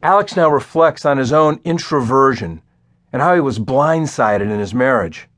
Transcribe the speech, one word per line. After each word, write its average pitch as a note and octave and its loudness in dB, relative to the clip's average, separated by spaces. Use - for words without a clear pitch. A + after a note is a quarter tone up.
Alex G3 0
now E3 4
reflects D3+ 0
on C#3+ 2
his B2+ -2
own D#3 2
introversion C3+ 0
and C3 -2
how F3+ 2
he F3 2
was C3 -4
blindsided C3+ 0
in G#2 -4
his G2 -6
marriage. A#2+ -2